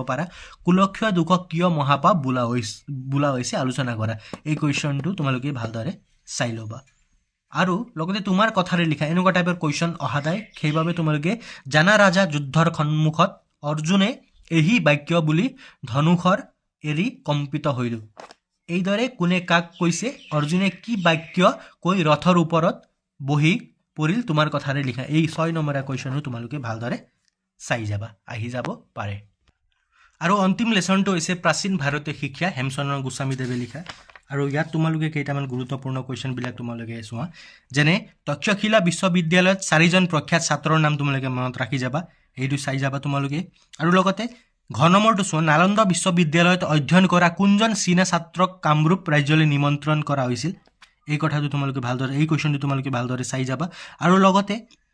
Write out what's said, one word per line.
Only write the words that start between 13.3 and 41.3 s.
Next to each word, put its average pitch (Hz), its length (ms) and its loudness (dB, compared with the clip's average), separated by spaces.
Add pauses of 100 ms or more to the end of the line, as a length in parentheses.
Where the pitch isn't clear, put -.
অৰ্জুনে 156 480 2 (420)
এহি 165 280 4
বাক্য 147 360 0
বুলি 160 300 2 (400)
ধনুষৰ 170 520 2 (460)
এৰি 151 220 -2 (200)
কম্পিত 147 420 -4
হৈল।" 123 280 -2 (760)
এইদৰে 196 380 -2
কোনে 180 320 0
কাক 175 260 0 (140)
কৈছে, 175 280 0 (240)
অৰ্জুনে 160 380 0
কি 226 260 -6
বাক্য 175 560 2 (300)
কৈ 180 220 0
ৰথৰ 151 340 4
ওপৰত 165 380 2 (460)
বহি 147 320 2 (420)
পৰিল, 165 260 0
তোমাৰ 151 280 0
কথাৰে 143 340 -4
লিখা। 127 200 -6
এই 156 240 2
ছয় 160 240 -2
নম্বৰীয়া 147 320 -2
কুৱেশ্যনো 135 360 -6
তোমালোকে 120 400 -8
ভালদৰে 117 380 -6 (640)
চাই 117 240 -4
যাবা, 101 220 -6 (200)
আহি 117 220 -8
যাব 123 180 -6 (280)
পাৰে। 104 200 -8 (1040)
আৰু 170 160 0
অন্তিম 202 360 2
লেচনটো 190 400 2
হৈছে 180 240 -2
প্ৰাচীন 180 420 0
ভাৰতীয় 147 380 -4
শিক্ষা, 143 340 -6
হেমচন্দ্ৰ 139 520 -4
গোস্বামীদেৱে 131 540 -6
লিখা। 123 240 -8 (500)
আৰু 139 180 -4
ইয়াত 147 240 -2
তোমালোকে 160 380 0
কেইটামান 143 360 -4
গুৰুত্বপূৰ্ণ 131 560 -6
কুৱেশ্যনবিলাক 123 540 -8
তোমালোকে 117 480 -10
চোৱা, 117 220 -10 (460)
যেনে 147 240 2 (300)
তক্ষশিলা 214 540 0
বিশ্ববিদ্যালয়ত 180 840 2
চাৰিজন 170 440 4
প্ৰখ্যাত 165 360 0
ছাত্ৰৰ 156 380 0
নাম 151 180 2
তোমালোকে 139 300 -2
মনত 127 300 -4